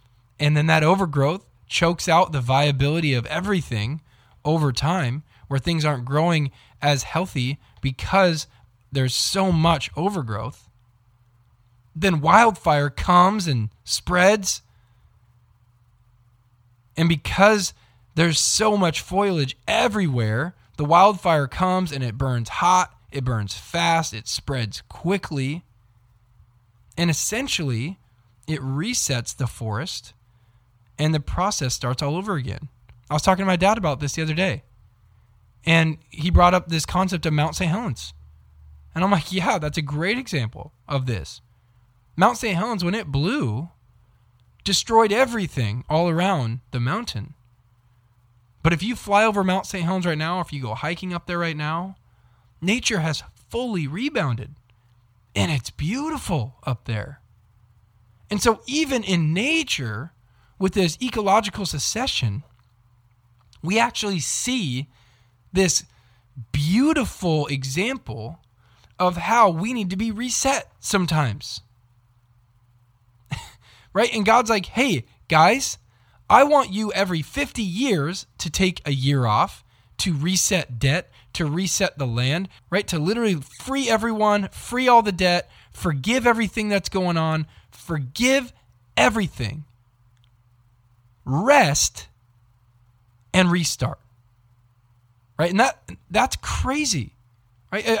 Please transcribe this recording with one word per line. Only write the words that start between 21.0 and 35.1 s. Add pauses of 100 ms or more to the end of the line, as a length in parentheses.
comes
and
it
burns
hot, (180)
it
burns
fast,
it
spreads
quickly. (1300)
And
essentially, (500)
it
resets
the
forest (840)
and
the
process
starts
all
over
again. (400)
I
was
talking
to
my
dad
about
this
the
other
day, (1040)